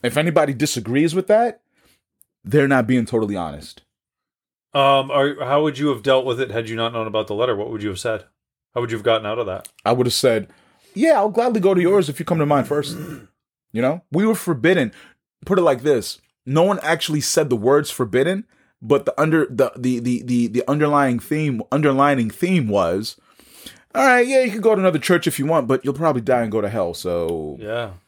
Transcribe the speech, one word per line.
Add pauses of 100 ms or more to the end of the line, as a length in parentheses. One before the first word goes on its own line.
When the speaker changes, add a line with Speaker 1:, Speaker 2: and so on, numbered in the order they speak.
Speaker 1:
If
anybody
disagrees
with
that, (800)
they're
not
being
totally
honest. (920)
Speaker 2:
Um,
are,
how
would
you
have
dealt
with
it
had
you
not
known
about
the
letter?
What
would
you
have
said? (500)
How
would
you
have
gotten
out
of
that? (180)
Speaker 1:
I
would
have
said, (460)
"Yeah,
I'll
gladly
go
to
yours
if
you
come
to
mine
first." (760)
You
know,
we
were
forbidden. (520)
Put
it
like
this. (260)
No
one
actually
said
the
words
forbidden, (360)
but
the
under,
the,
the,
the,
the,
the
underlying
theme, (100)
underlining
theme
was, (800)
"All
right,
yeah,
you
can
go
to
another
church
if
you
want,
but
you'll
probably
die
and
go
to
hell."
So
Speaker 2:
Yeah. (160)